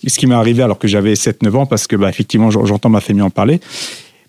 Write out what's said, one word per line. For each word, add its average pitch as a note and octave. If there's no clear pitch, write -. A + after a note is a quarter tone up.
ce -
qui C3
m'est B2
arrivé A#2
alors G#2
que A2
j'avais G#2
sept, -
neuf G#2+
ans, C3+
parce A2+
que, A2
bah, G2
effectivement, A2
j'en-, G#2
j'entends G2+
ma G#2+
famille G2+
en F#2+
parler, C3